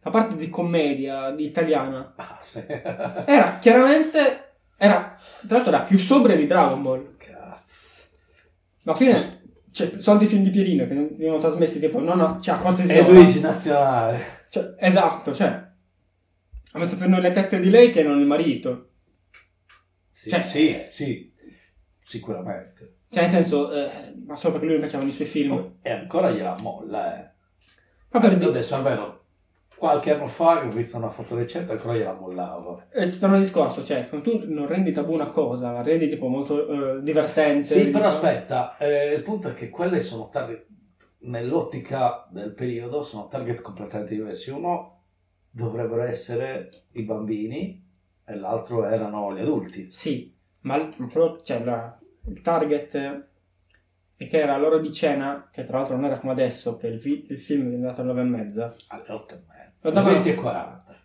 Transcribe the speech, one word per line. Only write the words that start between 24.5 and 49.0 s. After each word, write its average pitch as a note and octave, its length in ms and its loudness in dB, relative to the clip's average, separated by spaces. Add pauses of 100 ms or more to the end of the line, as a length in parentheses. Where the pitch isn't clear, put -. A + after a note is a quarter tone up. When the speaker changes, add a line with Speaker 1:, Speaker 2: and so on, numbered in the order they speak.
Speaker 1:
perché D#3 140 -4
lui D#3+ 80 2
non D3 80 0
piacevano C#3 280 -4
i - 40 -8
suoi D3 120 -6
film. C#3+ 260 -2
Speaker 2:
Oh, - 300 -6
e C3 80 -6
ancora - 400 -2
gliela - 300 -4
molla, G#2 600 -8
eh. - 100 -20 (800)
Speaker 1:
Ma A#3+ 100 2
per F#3+ 160 6
dire E3+ 140 2
Speaker 2:
Adesso, - 240 -4
almeno, C3 460 -4 (560)
qualche D3+ 360 0
anno C#3+ 140 -2
fa, E3 340 2
che C3 60 -8
ho A#2 40 -6
visto A#2 260 -6
una A2+ 120 -6
foto A#2 280 -12
recente, A#2+ 360 -6
ancora A2+ 240 -6
gliela G2 180 -2
mollavo. F2+ 800 -12
Speaker 1:
E B3 160 0
ti F3+ 100 -8
torno G3 180 4
al G3 60 6
discorso, E3+ 420 0
cioè, B2+ 240 -4
quando D3 220 -4
tu G3 220 -4
non D3 140 -4
rendi F3 260 0
tabù D3 200 -4
una D#3 180 -2
cosa, B2 420 -2
la A#2+ 100 -6
rendi, D#3 260 0
tipo, C3+ 200 -4
molto, C#3+ 680 -4
eh, C3+ 40 -10
divertente, D3 600 0
Speaker 2:
Sì, D#3 140 4 (120)
però G#3 140 0
Speaker 1:
dico - 20 4
Speaker 2:
aspetta, - 720 -2
eh, D3 360 0
il D3+ 80 -4
punto G3 260 -8
è A#2+ 60 -10
che A#2 160 -14
quelle F3 300 -2
sono A2+ 280 -8
target, A#2 380 -10 (540)
nell'ottica B2+ 1080 -4
del G#2 220 -12
periodo, B2 500 -8
sono G#2+ 260 -14
target A#2+ 320 -8
completamente G2+ 540 -12
diversi. G#2+ 360 -10
Uno E3+ 520 -8 (480)
dovrebbero A#2 520 -6
essere A#2+ 880 -8
i A#2+ 100 -10
bambini A2 760 -8 (460)
e A2 100 -16
l'altro A2 500 -6
erano G#2 480 -4